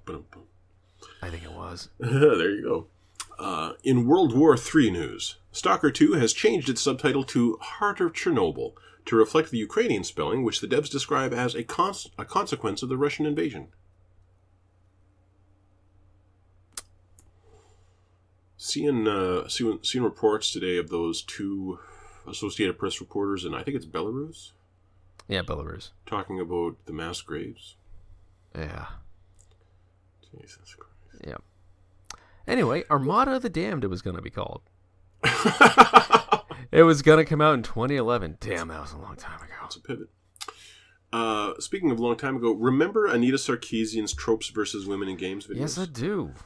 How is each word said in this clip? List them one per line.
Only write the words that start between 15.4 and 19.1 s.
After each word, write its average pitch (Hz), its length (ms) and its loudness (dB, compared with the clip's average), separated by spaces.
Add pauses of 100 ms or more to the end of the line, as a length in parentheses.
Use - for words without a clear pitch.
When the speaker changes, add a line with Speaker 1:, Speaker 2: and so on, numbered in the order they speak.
Speaker 1:
Seeing, 135 500 0
uh, 92 400 0